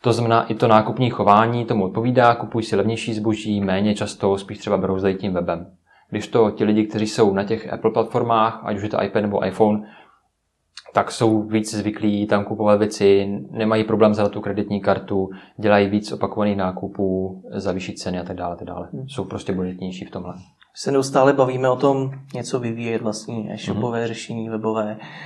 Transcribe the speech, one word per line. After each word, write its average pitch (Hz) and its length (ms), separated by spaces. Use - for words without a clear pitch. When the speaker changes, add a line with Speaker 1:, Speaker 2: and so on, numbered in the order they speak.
Speaker 1:
To 123 100
znamená, 113 300
i - 120
to 120 140
nákupní 110 420
chování 110 540
tomu 110 200
odpovídá, 120 500
kupují 110 300
si - 120
levnější 110 380
zboží, 107 460
méně 101 340
často, 98 440
spíš 104 200
třeba 101 180
brouzdají 95 400
tím 98 160
webem. 87 340
Když 107 180
to 110 220
ti - 140
lidi, 107 220
kteří 107 200
jsou 107 280
na 98 100
těch 107 280
Apple - 180
platformách, 113 720
ať 104 120
už 98 60
je 107 60
to - 140
iPad 101 200
nebo 98 240
iPhone, 107 360
tak 98 180
jsou 110 320
víc 107 320
zvyklí 104 520
tam 104 180
kupovat 104 340
věci, 101 600
nemají 110 340
problém 107 300
zadat 104 180
tu 104 80
kreditní 101 400
kartu, 95 500
dělají 104 320
víc 104 240
opakovaných 104 440
nákupů, 95 840
za 95 180
vyšší 92 220
ceny 90 260
a 87 40
tak 92 120
dále, 87 200
tak 87 120
dále. 87 240
Speaker 2:
Hmm. 135 160
Speaker 1:
Jsou - 160
prostě - 280
bonitnější 92 520
v - 60
tomhle. 90 240
Speaker 2:
Se - 180
neustále 135 400
bavíme 131 380
o 127 60
tom 135 340
něco 123 260
vyvíjet, 117 420
vlastní 110 500
e-shopové 113 460
Speaker 1:
Mhm. 117 100
Speaker 2:
řešení, 113 400
webové, 110 480